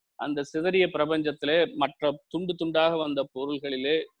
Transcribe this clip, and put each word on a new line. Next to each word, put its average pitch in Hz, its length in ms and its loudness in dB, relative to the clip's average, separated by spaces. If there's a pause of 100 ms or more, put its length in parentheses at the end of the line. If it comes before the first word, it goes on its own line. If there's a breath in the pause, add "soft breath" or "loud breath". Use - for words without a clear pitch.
(160)
அந்த 147 280 -4
சிதறிய 180 440 2
பிரபஞ்சத்திலே 151 880 0
மற்ற 143 540 -2
துண்டு 180 280 -4
துண்டாக 165 420 2
வந்த 143 360 -2
பொருள்களிலே 139 680 -2 (160)